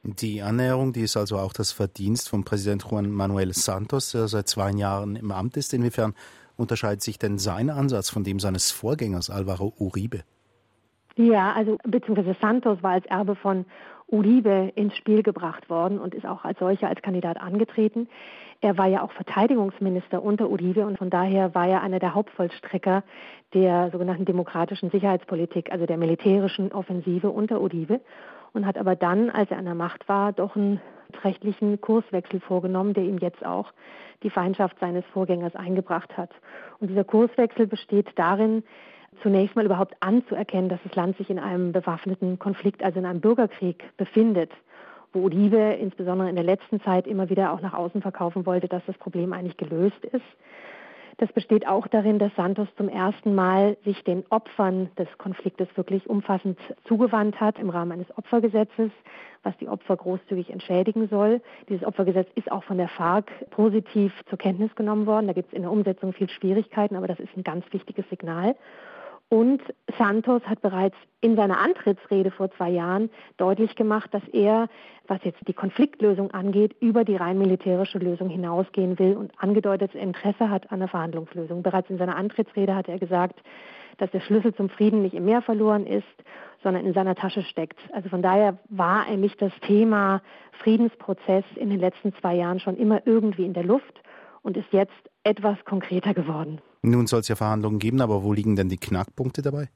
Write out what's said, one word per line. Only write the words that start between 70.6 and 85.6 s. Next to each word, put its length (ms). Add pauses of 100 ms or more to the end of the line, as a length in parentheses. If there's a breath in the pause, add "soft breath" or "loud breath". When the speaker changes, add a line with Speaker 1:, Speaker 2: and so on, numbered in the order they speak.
Speaker 2:
bereits 360 (260)
in 140
seiner 220
Antrittsrede 720
vor 200
zwei 180
Jahren 400 (300 loud breath)
deutlich 380
gemacht, 360
dass 180
er, 380 (400 loud breath)
was 160
jetzt 140 (100)
die 60
Konfliktlösung 760
angeht, 480
über 240
die 120
rein 220
militärische 580
Lösung 320
hinausgehen 720
will 180
und 220
angedeutet 560
Interesse 560
hat 200
an 100
der 80
Verhandlungslösung. 760
Bereits 260
in 80
seiner 200
Antrittsrede 580
hat 160
er 80
gesagt, 420 (560 loud breath)
dass 140
der 100
Schlüssel 340
zum 140
Frieden 320
nicht 140
im 100
Meer 160
verloren 460